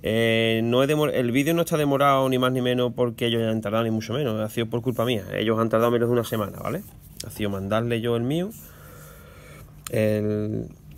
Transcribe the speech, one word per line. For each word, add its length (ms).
Eh, 600
no 200
he 40
demor-, 260
el 180
vídeo 220
no 80
está 160
demorado 500
ni 100
más 140
ni 100
menos 320
porque 340
ellos 140
hayan 200
tardado, 220
ni 80
mucho 220
menos. 280
Ha 80
sido 180
por 140
culpa 240
mía. 180
Ellos 260
han 100
tardado 220
menos 180
de 40
una 120
semana, 360
¿vale? 220
Ha 40
sido 200
mandarle 520
yo 160
el 60
mío, 260
el, 800